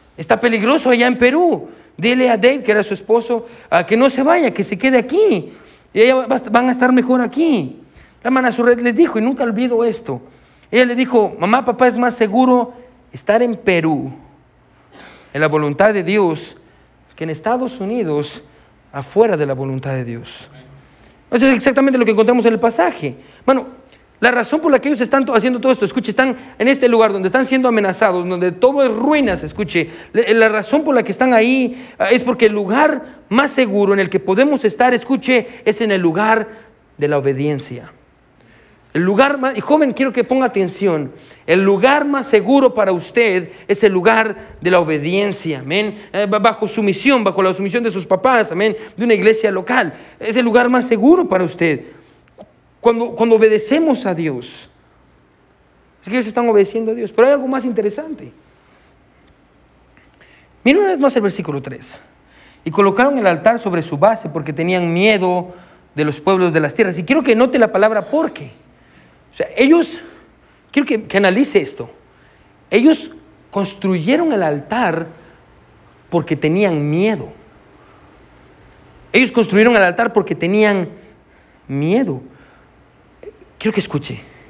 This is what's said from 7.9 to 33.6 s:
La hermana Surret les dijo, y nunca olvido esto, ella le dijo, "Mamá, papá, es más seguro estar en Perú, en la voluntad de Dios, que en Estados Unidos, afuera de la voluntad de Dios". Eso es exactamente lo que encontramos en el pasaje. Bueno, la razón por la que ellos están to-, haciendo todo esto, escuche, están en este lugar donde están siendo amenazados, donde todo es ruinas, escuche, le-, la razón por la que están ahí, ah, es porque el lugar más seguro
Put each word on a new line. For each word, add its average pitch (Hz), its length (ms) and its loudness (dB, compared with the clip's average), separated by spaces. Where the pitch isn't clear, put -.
La 233 60 -6
hermana 254 240 0
Surret 240 300 2
les 240 140 0
dijo, 302 220 2
y 214 40 0
nunca 254 220 -2
olvido 233 400 -2
esto, 175 380 -6
ella 247 160 4
le 240 100 -2
dijo, 247 440 0
"Mamá, 214 240 0
papá, 247 240 2
es 247 100 0
más 240 180 0
seguro 247 580 2
estar 220 300 0
en 233 140 0
Perú, 160 560 -2
en 143 80 -4
la 156 60 2
voluntad 151 460 2
de 190 100 -2
Dios, 175 540 -2
que - 80 -10
en 160 60 -6
Estados 240 500 -4
Unidos, 185 640 -4
afuera 190 460 0
de 147 80 0
la 139 80 -4
voluntad 135 400 -6
de 127 100 -6
Dios". - 460 -14
Eso 240 140 4
es 269 80 6
exactamente 269 440 2
lo 240 80 2
que 220 60 2
encontramos 220 340 2
en 226 80 4
el 214 60 -2
pasaje. 233 560 -2
Bueno, - 380 -2
la 240 120 2
razón 247 300 -2
por 311 100 2
la 254 80 4
que - 80 -2
ellos 269 140 0
están 269 240 0
to-, 247 100 -2
haciendo 240 240 2
todo 262 140 2
esto, 247 100 -2
escuche, 208 280 -4
están 262 260 0
en 226 120 2
este 269 180 2
lugar 226 240 4
donde 190 160 -2
están 175 180 0
siendo 254 220 0
amenazados, 190 600 0
donde 180 240 -2
todo 269 280 2
es 262 80 2
ruinas, 233 540 0
escuche, 165 460 -4
le-, 220 200 2
la 220 140 4
razón 220 380 0
por 285 100 0
la 233 80 2
que - 80 -6
están 254 220 0
ahí, 247 560 0
ah, 185 100 0
es 247 120 4
porque 240 240 0
el 208 80 4
lugar 247 500 0
más 277 240 0
seguro 202 400 0